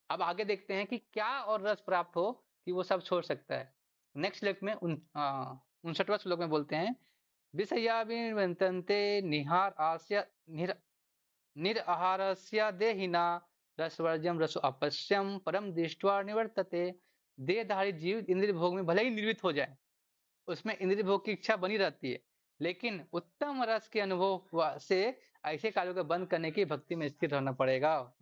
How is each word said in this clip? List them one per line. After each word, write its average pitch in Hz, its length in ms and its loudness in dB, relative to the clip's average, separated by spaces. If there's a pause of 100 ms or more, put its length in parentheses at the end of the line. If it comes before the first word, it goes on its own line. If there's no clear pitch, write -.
अब 165 120 -2
आगे 180 240 -2
देखते 196 280 -4
हैं 196 140 -2
कि 240 100 -4
क्या 233 440 -4
और 214 200 -2
रस 202 200 0
प्राप्त 175 340 0
हो 185 160 0 (340)
कि 180 60 -4
वो 180 120 0
सब 180 200 0
छोड़ 175 200 0
सकता - 320 -6
है। 131 200 -8 (400)
नेक्स्ट 175 240 -4
श्लोक 196 240 -2
में 196 100 -2
उन-, 165 280 -4 (140)
अ, 135 380 -4 (300)
उनसठवां 190 360 0
श्लोक 175 200 -2
में 170 100 -2
बोलते 151 260 0
हैं, 202 200 0 (600)
"विषया 226 460 0
विनिवर्तन्ते 202 1200 0
निहार 170 580 2
आस्य 165 480 0 (220)
निर-, 170 280 -4 (800)
निरआहारस्य 190 1120 0
देहिना 180 760 0 (320)
रसवर्ज्यम 160 600 0
रसो 160 200 0
अपश्यम 196 760 0
परम 190 340 -2
दृष्ट्वा 170 500 0
निवर्तते।" 196 760 -2 (440)
देहधारी 196 520 0
जीव 175 260 -2
इंद्रिय 190 360 2
भोग 175 220 2
में 190 100 -2
भले 175 180 4
ही 254 60 2
निर्वृत्त 214 340 -2
हो 180 80 2
जाए, 139 260 -2 (720)
उसमें 202 300 -4
इंद्रिय 196 260 2
भोग 190 220 2
की 220 60 -2
इच्छा 220 240 0
बनी 190 220 0
रहती 151 340 0
है, 120 80 -6 (420)
लेकिन 180 520 -4
उत्तम 269 500 -4
रस 220 240 -2
के 214 140 0
अनुभव 190 520 0
व-, 165 240 2
से 196 440 0 (240)
ऐसे 156 260 -2
कार्यों 180 220 0
को 180 100 0
बंद 170 240 0
करने 165 240 0
की 196 140 2
भक्ति 151 300 -4
में 156 140 -2
स्थिर 147 200 -2
रहना 135 220 0
पड़ेगा, 131 720 2